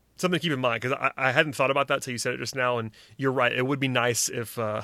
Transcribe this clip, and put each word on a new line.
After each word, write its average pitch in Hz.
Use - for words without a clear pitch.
something 175
to -
keep 170
in 135
mind, 120
'cause 123
I, 135
I 131
hadn't 151
thought 131
about 139
that 135
till 135
you 120
said 123
it 123
just 131
now, 123
and 110
you're 135
right. 127
It 127
would 139
be 139
nice 123
if, 120
uh, 107